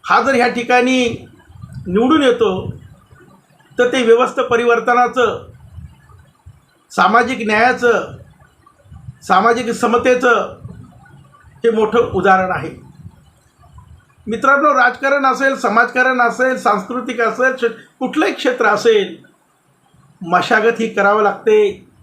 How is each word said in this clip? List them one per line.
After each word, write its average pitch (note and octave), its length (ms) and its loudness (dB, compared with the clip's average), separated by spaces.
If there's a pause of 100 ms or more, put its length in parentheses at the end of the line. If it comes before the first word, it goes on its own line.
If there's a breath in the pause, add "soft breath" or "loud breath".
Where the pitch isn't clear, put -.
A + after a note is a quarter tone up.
हा G#3+ 180 2
जर C4+ 120 0
ह्या A#3+ 140 2
ठिकाणी B3 760 0 (600)
निवडून B3+ 360 2
येतो, G3+ 480 0 (1080)
तर B3 140 0
ते C4 100 0
व्यवस्था A#3 400 2
परिवर्तनाचं, A#3+ 1040 0 (1400)
सामाजिक A3 560 0
न्यायाचं, A#3 720 0 (1040)
सामाजिक A3+ 480 0
समतेचं A#3+ 880 0 (1040)
हे A#3 60 4
मोठं A3 280 0
उदाहरण F#3 520 2
आहे. D#3 380 -10 (1400)
मित्रांनो, C#4 480 2
राजकारण C4+ 520 0
असेल, C4 300 0
समाजकारण A#3+ 640 0
असेल, B3 380 0
सांस्कृतिक A#3 640 -4
असेल, A#3+ 400 0
श-, A#3 140 -2 (240 loud breath)
कुठलंही D#4 340 -2
क्षेत्र B3 340 -2
असेल, G#3 500 2 (1040)
मशागत G#3 560 2
ही A3+ 100 -2
करावं G#3 340 2
लागते. G#3 680 0 (140)